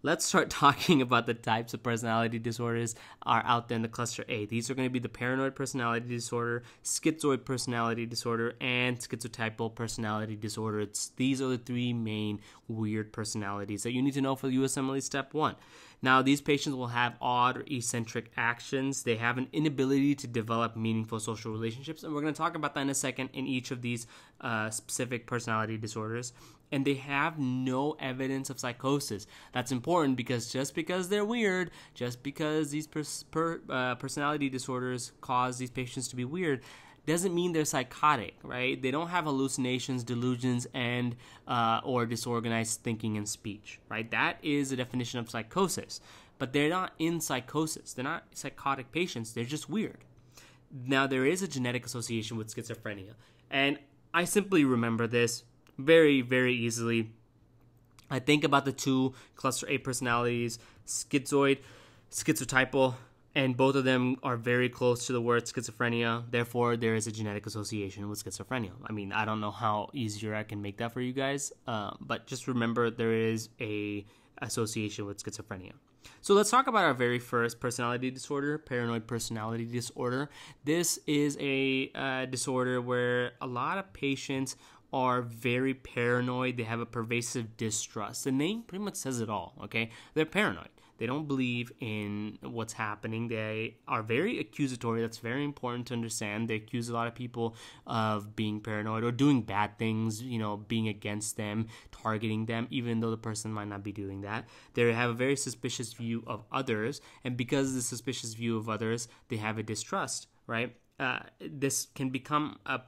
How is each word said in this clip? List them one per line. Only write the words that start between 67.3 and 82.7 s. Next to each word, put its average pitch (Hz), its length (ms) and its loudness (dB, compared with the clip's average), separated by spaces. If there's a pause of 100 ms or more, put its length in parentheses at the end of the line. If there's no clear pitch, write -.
association 101 640 -6
with 104 140 -8
schizophrenia. 107 480 -6 (160)
I 110 60 -6
mean, 101 180 -6
I 107 140 0
don't 107 160 0
know 104 100 -2
how 107 420 -2
easier 107 440 -4
I 107 80 -4
can 104 180 -8
make 101 140 -6
that 117 160 -4
for 127 80 -6
you 127 120 -2
guys, 135 400 -2 (140)
uh, 107 320 -2
but - 300 -6
just 131 180 -8
remember 117 420 2
there 113 240 2
is 113 360 2 (120)
a 104 460 -4 (320)
association 107 680 -4
with 101 180 -10
schizophrenia. 95 480 -10 (480)
So 202 140 6
let's 202 160 6
talk 269 180 6
about 214 160 6
our 143 100 6
very 123 240 2
first 117 400 0
personality 123 540 -2
disorder, 143 460 -2
paranoid 117 500 -2
personality 113 560 -4
disorder. 123 640 -2 (340)
This 165 460 0
is 143 320 2
a, 135 560 2
uh, 131 300 -2
disorder 127 540 0